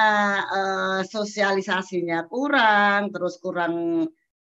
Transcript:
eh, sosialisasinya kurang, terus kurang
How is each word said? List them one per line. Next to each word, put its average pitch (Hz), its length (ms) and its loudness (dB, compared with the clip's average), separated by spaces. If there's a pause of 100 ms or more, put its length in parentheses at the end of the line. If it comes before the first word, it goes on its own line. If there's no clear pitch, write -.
(460)
eh, 190 600 -2
sosialisasinya 190 1200 -2
kurang, 208 800 2
terus 175 320 -6
kurang 170 640 -2 (340)